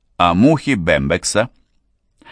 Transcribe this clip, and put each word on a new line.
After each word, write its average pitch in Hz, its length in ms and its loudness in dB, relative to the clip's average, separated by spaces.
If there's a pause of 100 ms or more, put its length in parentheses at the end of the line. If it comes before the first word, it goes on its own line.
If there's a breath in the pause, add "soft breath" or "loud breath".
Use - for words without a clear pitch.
(160)
А 87 160 2
мухи 135 420 2
бембекса, 85 760 -2 (800 loud breath)